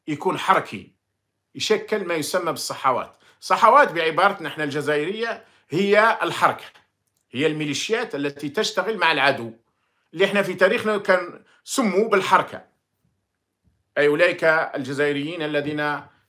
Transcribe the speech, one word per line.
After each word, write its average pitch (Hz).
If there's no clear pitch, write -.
يكون 156
حركي، 143
يشكل 202
ما 170
يسمى 165
بالصحوات. 123
صحوات 226
بعبارتنا 165
احنا 151
الجزائرية 151
هي 202
الحركة، 165
هي 135
الميليشيات 156
التي 143
تشتغل 208
مع 170
العدو، 131
اللي 175
احنا 196
في 180
تاريخنا 202
كان 185
سموا 214
بالحركة، -
أي 147
أولئك 170
الجزائريين 147
الذين 147